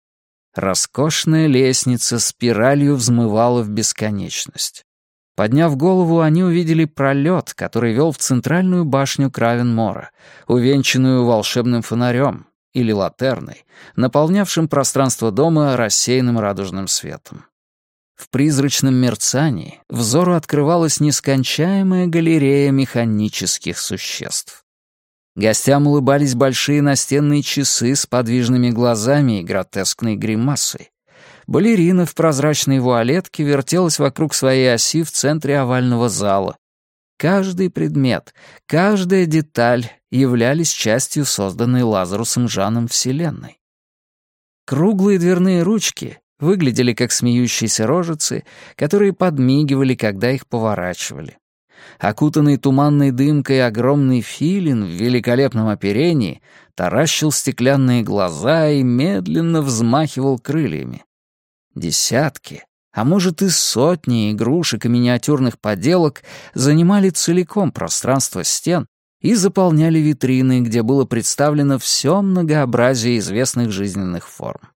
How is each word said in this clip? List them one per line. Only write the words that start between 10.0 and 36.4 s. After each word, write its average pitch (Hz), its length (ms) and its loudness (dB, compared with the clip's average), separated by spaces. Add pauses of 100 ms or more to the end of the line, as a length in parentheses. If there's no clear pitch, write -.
увенчанную 127 760 2
волшебным 117 580 0
фонарем 123 640 -2 (260)
или 117 200 0
латерной, 101 720 -4 (320)
наполнявшим 160 720 0
пространство 131 600 0
дома 143 460 2
рассеянным 120 640 0
радужным 98 500 -4
светом. - 560 -10 (720)
В - 120 -20
призрачном 135 640 0
мерцании 123 960 -2
взору 131 460 0
открывалась 156 680 0
нескончаемая 175 1080 0
галерея 151 640 2
механических 110 1080 -2
существ. - 840 -10 (720)
Гостям 131 500 2
улыбались 139 480 2
большие 139 480 0
настенные 143 600 2
часы 131 520 -2
с 139 100 -2
подвижными 123 680 0
глазами 120 680 2
и - 20 -10
гротескной 98 720 -4
гримасой. 113 760 -4 (560)
Балерина 180 580 2
в - 100 -6
прозрачной 143 640 0
вуалетке 123 640 0
вертелась 151 560 0
вокруг 147 360 -2
своей 131 400 2
оси 156 280 -2
в 156 80 -6
центре 143 480 -2
овального 123 500 0
зала. 98 480 -2 (600)